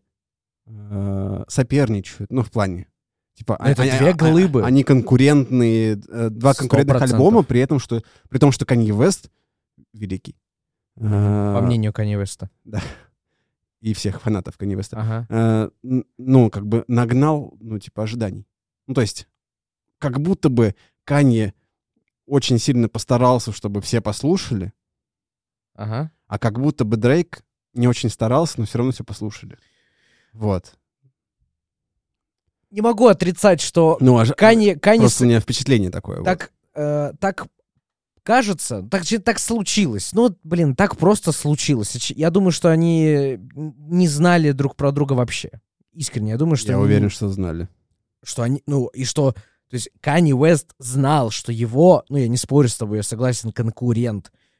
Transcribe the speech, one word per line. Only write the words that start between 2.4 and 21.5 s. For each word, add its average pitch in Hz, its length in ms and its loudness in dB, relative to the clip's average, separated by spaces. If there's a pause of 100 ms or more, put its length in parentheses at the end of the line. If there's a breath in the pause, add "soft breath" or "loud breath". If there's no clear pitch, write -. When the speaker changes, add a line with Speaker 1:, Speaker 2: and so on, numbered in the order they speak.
Speaker 1:
в - 80 -12
плане, 95 360 -4 (480)
типа, - 240 -6
Speaker 2:
Ну, - 80 -4
это 131 160 2
Speaker 1:
а-, - 20 2 (140)
Speaker 2:
две 139 80 4
Speaker 1:
а-, 180 40 4
а-, - 20 4
Speaker 2:
глыбы. 160 520 2
Speaker 1:
они 131 180 4
конкурентные, 123 1300 2
э, 113 220 -6
два 117 220 2
Speaker 2:
Сто - 80 -4
Speaker 1:
конкурентных 135 360 2
Speaker 2:
процентов. 123 220 0
Speaker 1:
альбома, 196 240 6
при 120 180 0
этом, 135 180 0
что, 117 220 -6 (280 soft breath)
при 127 100 -4
том, 143 140 6
что - 120 -6
Канье 113 300 2
Уэст 160 340 -2 (640)
великий. 101 420 -12 (640)
Speaker 2:
Мгм. 104 560 0
По 117 60 0
Speaker 1:
Э, - 20 0
Speaker 2:
мнению 113 320 -2
Канье 104 260 -4
Уэста. 101 300 -10 (160)
Speaker 1:
да. 104 160 -8 (1000 loud breath)
И 110 120 -4
всех - 280 -8
фанатов 104 360 -6
Канье 98 200 -6
Уэста. 98 220 -10
Speaker 2:
Ага. 110 300 -6
Speaker 1:
Э, 113 400 0 (140)
н-, 127 220 -4 (120)
ну, 127 340 4
как 101 160 -8
бы 113 200 -2
нагнал, 127 760 0
ну, 110 180 -10
типа, - 240 -10
ожиданий. 104 440 -8 (400)
Ну, 131 80 -8
то 131 60 0
есть, - 260 -6 (720)
как 139 220 -4
будто 170 280 0
бы 113 260 2 (300)
Канье 120 480 2 (720)